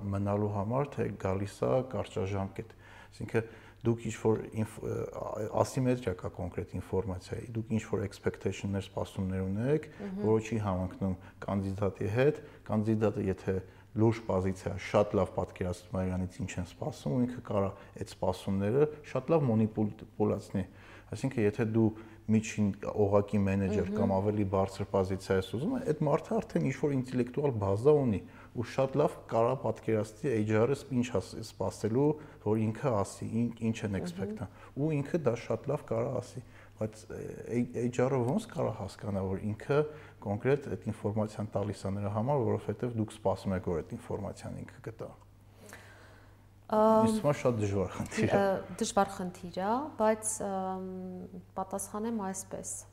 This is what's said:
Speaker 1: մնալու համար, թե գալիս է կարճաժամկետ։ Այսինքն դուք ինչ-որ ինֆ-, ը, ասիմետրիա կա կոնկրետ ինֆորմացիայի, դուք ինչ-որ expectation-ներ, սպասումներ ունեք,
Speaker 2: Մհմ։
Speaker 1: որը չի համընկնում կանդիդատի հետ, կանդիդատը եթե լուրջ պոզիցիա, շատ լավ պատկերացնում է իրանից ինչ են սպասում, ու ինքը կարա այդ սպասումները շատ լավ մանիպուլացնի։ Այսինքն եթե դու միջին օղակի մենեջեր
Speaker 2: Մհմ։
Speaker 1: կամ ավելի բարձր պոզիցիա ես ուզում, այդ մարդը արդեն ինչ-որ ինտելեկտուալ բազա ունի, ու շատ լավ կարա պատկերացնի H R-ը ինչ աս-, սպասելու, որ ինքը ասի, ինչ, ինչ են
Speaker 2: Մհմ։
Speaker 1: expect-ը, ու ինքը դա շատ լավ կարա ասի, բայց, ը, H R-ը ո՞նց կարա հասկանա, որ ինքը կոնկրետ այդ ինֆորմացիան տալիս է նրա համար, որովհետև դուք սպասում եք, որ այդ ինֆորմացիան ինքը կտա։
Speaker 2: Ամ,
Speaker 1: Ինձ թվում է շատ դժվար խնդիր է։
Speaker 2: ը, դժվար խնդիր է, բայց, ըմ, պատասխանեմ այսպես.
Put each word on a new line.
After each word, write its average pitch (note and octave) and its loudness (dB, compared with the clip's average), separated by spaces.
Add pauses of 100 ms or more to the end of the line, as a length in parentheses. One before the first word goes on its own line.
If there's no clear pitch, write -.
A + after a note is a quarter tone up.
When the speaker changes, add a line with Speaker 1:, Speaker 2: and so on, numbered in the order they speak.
(120)
Speaker 1:
մնալու G2+ 2
համար, A#2 0
թե D3+ 0 (160)
գալիս G2 0
է B2 2 (240)
կարճաժամկետ։ G2 -4 (340)
Այսինքն A2+ -2 (340)
դուք A#2 2
ինչ-որ A2 2 (100)
ինֆ-, A2 -4
ը, A2 -2 (640)
ասիմետրիա B2 2
կա G2+ -6
կոնկրետ - -6
ինֆորմացիայի, F#2 -4
դուք A2 -4
ինչ-որ G#2+ 0
expectation-ներ, G2 -2
սպասումներ F#2+ -2
ունեք, A#2 0
Speaker 2:
Մհմ։ G3+ -8
Speaker 1:
որը A2 4
չի A2+ -2
համընկնում F#2 0 (260)
կանդիդատի G2 0
հետ, C3+ 4 (240)
կանդիդատը G#2+ 2
եթե F#2+ 0 (360)
լուրջ A2+ 4
պոզիցիա, F#2 0 (160)
շատ G#2 6
լավ F#2 2
պատկերացնում - -4
է F#2 0
իրանից F#2 -2
ինչ F#2 -8
են F2 -6
սպասում, - -6
ու B2 4
ինքը - -6
կարա G2 0 (220)
այդ - -8
սպասումները G2 2 (160)
շատ C3 -2
լավ D#3 4
մանիպուլացնի։ G#2+ 0 (480)
Այսինքն A#2 0
եթե G#2 4
դու A2 6 (420)
միջին G#2+ 2 (180)
օղակի G#2 4
մենեջեր G2 2
Speaker 2:
Մհմ։ G2+ -2
Speaker 1:
կամ G2 2
ավելի G#2 2
բարձր G2 0
պոզիցիա F#2+ 0
ես F#2 0
ուզում, D3+ -2
այդ D3+ 0
մարդը D3 0
արդեն F3+ 0
ինչ-որ C#3+ 0
ինտելեկտուալ B2+ 0
բազա G2+ 4
ունի, B2+ 4 (300)
ու A#2 -4
շատ C3+ 0
լավ D#3 4 (160)
կարա A#2 4
պատկերացնի A2 0
H G#2+ 2 (100)
R-ը C3 4 (160)
ինչ B2 2 (100)
աս-, - -6 (100)
սպասելու, A2 0 (400)
որ A2 4
ինքը A2+ 0
ասի, G2+ -2
ինչ, A2+ 0
ինչ A2+ 0
են G#2 -2
Speaker 2:
Մհմ։ F#2+ 0
Speaker 1:
expect-ը, F#3+ -6 (240)
ու D3 0
ինքը C#3+ 0
դա A#2 2
շատ - -4
լավ C#3+ -2
կարա A#2+ 0 (100)
ասի, - -12 (340)
բայց, - -6
ը, G2+ -4 (220)
H B2 0
R-ը C3+ 2
ո՞նց C#3+ 0
կարա A#2+ 0
հասկանա, G2 -4
որ F#2+ -2
ինքը G#2+ 0 (420)
կոնկրետ B2+ 0
այդ F#2 -6
ինֆորմացիան G#2 -4
տալիս G2+ -2
է G2 -2
նրա G2+ -2
համար, A#2+ 2
որովհետև G#2+ -2
դուք G#2+ -4
սպասում F#2+ 0
եք, F2+ -4
որ D#2 0
այդ - -10
ինֆորմացիան F2+ -8
ինքը - -16
կտա։ - -12 (1600)
Speaker 2:
Ամ, A3 8
Speaker 1:
Ինձ A3 6
թվում E3 2
է D3 6
շատ B2 2
դժվար G2+ 2
խնդիր - -2
է։ - 4
Speaker 2:
ը, G3 0
դժվար G3+ 2
խնդիր F3+ -8
է, G3 0 (260)
բայց, A3 2 (180)
ըմ, F#3+ -4 (680)
պատասխանեմ G#3 -4
այսպես. - -8 (220)